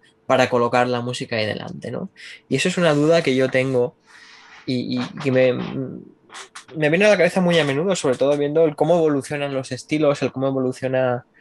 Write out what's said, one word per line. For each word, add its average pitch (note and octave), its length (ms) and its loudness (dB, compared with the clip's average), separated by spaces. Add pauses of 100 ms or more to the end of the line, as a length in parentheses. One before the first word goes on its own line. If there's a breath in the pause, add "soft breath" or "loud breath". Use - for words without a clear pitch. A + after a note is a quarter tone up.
(260 soft breath)
para B2+ 220 2
colocar B2 400 2
la B2 120 -2
música B2 360 -6
ahí G#2+ 100 -2
delante, - 440 -8
¿no? D#3 180 -8 (400 loud breath)
Y C3 80 0
eso D#3+ 120 -2
es F3+ 100 -4
una E3 160 4
duda D#3 280 4
que C3+ 140 0
yo C3 140 2
tengo C3 460 0 (680 loud breath)
y, B2+ 360 -4
y B2 40 -4 (180)
que C3+ 100 -2
me, B2+ 200 4 (1200)
me D#3 140 2
viene F3+ 160 4
a G#3+ 40 8
la G3+ 60 4
cabeza F3+ 240 2
muy F3 180 4
a D3+ 60 4
menudo, D3+ 320 0
sobre C3 200 0
todo C#3+ 200 2
viendo D3 280 2
el D3+ 120 0
cómo D#3 200 2
evolucionan C#3+ 580 -2
los C3 180 -6
estilos, C#3+ 500 -2
el C3 100 0
cómo C3 160 -2
evoluciona, B2+ 760 -2 (160 soft breath)